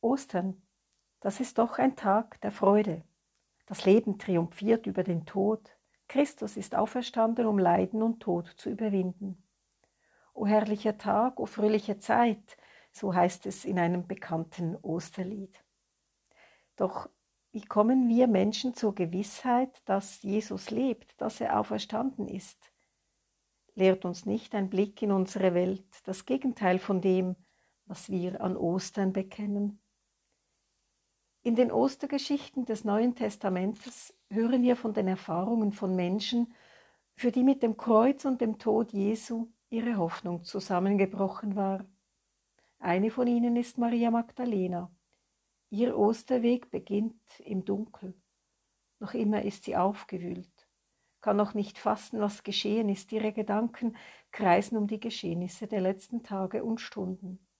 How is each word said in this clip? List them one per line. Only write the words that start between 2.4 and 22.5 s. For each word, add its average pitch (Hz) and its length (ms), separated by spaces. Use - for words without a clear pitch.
der 202 120
Freude. 202 520
Das - 180
Leben 202 340
triumphiert 196 680
über 185 160
den 170 220
Tod. 202 520
Christus 254 480
ist - 180
auferstanden, 226 720
um 208 120
Leiden 185 440
und 226 180
Tod 175 260
zu - 220
überwinden. 196 760
O 214 120
herrlicher 208 520
Tag, 220 420
o 220 60
fröhliche 214 520
Zeit, 220 580
so 196 220
heißt 180 320
es - 180
in 185 140
einem 175 280
bekannten 165 680
Osterlied. 185 880
Doch - 320
wie 208 120
kommen 240 440
wir 240 180
Menschen 214 480
zur 208 200
Gewissheit, 208 880
dass 196 380
Jesus 202 480
lebt, 240 500
dass - 200
er - 180
auferstanden 214 720
ist? - 440